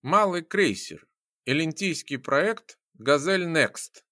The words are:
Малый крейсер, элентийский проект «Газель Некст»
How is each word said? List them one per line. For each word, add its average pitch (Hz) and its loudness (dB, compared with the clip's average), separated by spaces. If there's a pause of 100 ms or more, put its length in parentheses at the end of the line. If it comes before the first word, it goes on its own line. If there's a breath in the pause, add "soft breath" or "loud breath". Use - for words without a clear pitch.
Малый 175 2
крейсер, 135 -2 (380)
элентийский 156 -4
проект 160 -2 (160)
«Газель 165 0
Некст» - -2